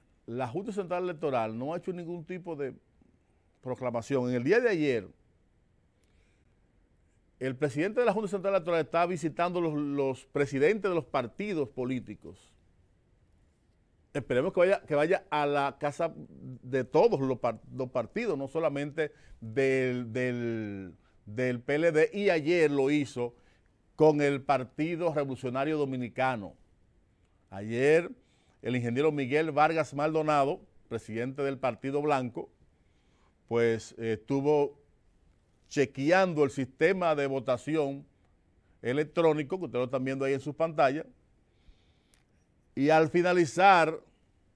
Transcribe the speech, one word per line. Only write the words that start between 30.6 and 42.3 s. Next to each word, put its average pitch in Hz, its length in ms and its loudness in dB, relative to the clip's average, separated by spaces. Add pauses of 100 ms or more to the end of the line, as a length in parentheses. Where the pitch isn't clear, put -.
presidente 120 540 -6
del 135 160 -4
Partido 135 440 -4
Blanco, 139 480 -2 (960)
pues, 117 520 0
eh, 113 160 -2
estuvo 139 600 0 (920)
chequeando 151 720 2
el 139 80 2
sistema 175 640 0
de 143 140 0
votación 139 760 -2 (800)
electrónico, 151 760 0
que 175 80 -8
ustedes 123 160 -2
lo - 20 -2
están 127 200 -2
viendo 135 200 -2
ahí 139 100 2
en 135 60 -2
sus 147 160 -10
pantallas, 156 500 0 (1700)